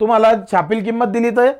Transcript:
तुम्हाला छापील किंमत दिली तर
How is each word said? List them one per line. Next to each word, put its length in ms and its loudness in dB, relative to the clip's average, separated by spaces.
तुम्हाला 320 2
छापील 320 -2
किंमत 240 -2
दिली 220 -2
तर 300 2